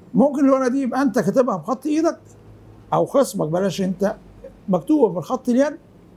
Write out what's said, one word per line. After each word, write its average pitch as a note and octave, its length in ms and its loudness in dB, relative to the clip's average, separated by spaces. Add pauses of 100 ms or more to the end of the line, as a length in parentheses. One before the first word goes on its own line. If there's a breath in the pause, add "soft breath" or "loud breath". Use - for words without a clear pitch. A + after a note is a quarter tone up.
(140)
ممكن C#4 300 2
الورقة C4+ 240 2
دي C4 140 0
يبقى B3+ 200 -2
أنت B3+ 160 0
كاتبها G#3+ 380 0
بخط G#3+ 300 -6
إيدك D#4 320 0 (760)
أو D#3+ 140 2
خصمك، G3+ 420 0
بلاش F3+ 340 -2
أنت، F#3+ 340 -2 (520)
مكتوبة G#3 460 2
بالخط F3+ 340 -6
اليد C#4 280 0 (400)